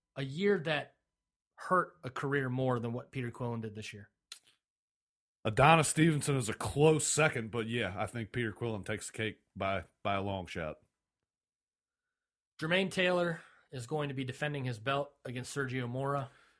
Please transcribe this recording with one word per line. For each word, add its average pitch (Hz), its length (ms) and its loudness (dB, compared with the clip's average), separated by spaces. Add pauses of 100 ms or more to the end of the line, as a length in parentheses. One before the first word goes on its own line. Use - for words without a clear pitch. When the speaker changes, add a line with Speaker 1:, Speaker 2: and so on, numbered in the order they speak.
(160)
Speaker 1:
a 139 80 -6
year 180 420 2
that 147 280 -2 (600)
hurt - 380 2 (100)
a 127 80 -8
career 139 380 0
more 127 300 2
than 117 140 -4
what 123 180 -8
Peter 120 200 -4
Quillen 117 300 -6
did 110 140 -8
this 107 180 -10
year? 101 160 -18 (1400)
Speaker 2:
Adonis 139 440 8
Stevenson 147 480 4
is 110 100 -2
a 110 60 -4
close 156 520 4
second, 131 460 0
but 113 160 -2
yeah, 113 300 -2
I 104 80 0
think 113 260 -8
Peter 113 220 -2
Quillen 110 320 -6
takes 107 260 -6
the - 60 -12
cake 110 200 -4 (200)
by, 98 260 -2 (180)
by 101 140 0
a 98 60 0
long 95 260 -4
shot. 78 300 -8 (1800)
Speaker 1:
Jermaine 180 280 2
Taylor 175 520 2 (300)
is 123 140 -10
going 147 240 -2
to 131 60 -6
be 135 80 -4
defending 143 400 -4
his 120 160 -6
belt 139 320 -2 (140)
against 127 300 -8
Sergio 127 320 -2
Mora. 135 420 -4 (300)